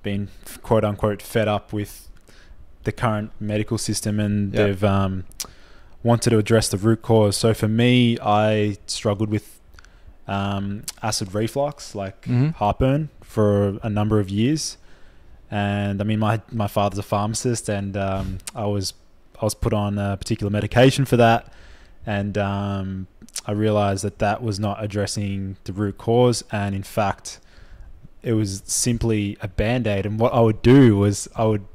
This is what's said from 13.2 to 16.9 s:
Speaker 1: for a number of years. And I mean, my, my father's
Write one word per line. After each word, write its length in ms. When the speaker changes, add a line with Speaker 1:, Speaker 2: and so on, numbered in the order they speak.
Speaker 1:
for 600
a 60
number 300
of 100
years. 480
And 500
I 20
mean, 160
my, 220
my 160
father's 320